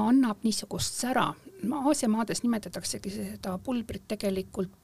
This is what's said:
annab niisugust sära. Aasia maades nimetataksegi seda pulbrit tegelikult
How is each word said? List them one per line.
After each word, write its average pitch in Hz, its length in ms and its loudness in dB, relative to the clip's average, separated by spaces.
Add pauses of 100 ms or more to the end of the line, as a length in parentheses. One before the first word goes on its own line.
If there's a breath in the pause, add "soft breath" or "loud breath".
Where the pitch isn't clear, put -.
annab 247 360 6
niisugust - 580 0
sära. 240 320 2 (400)
Aasia 285 360 2
maades 220 340 0
nimetataksegi 208 680 -2
seda 202 480 -6
pulbrit 233 500 -4
tegelikult 196 640 -2 (140)